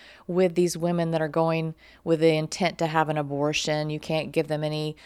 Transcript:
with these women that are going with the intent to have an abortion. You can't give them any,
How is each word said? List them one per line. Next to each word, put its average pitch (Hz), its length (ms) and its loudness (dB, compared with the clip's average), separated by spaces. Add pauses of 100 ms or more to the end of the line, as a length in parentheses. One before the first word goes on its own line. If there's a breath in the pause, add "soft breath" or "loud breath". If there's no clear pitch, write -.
(280 soft breath)
with 175 280 2
these 175 220 2
women 170 340 0
that 160 100 0
are 160 60 -2
going 160 480 0 (300 soft breath)
with 160 160 2
the 160 160 6
intent 156 400 -2
to 165 100 0
have 156 220 2
an 151 80 0
abortion. 151 720 -2
You 151 100 -4
can't 156 320 -4
give 156 160 0
them 151 160 -4
any, 151 320 -4 (100)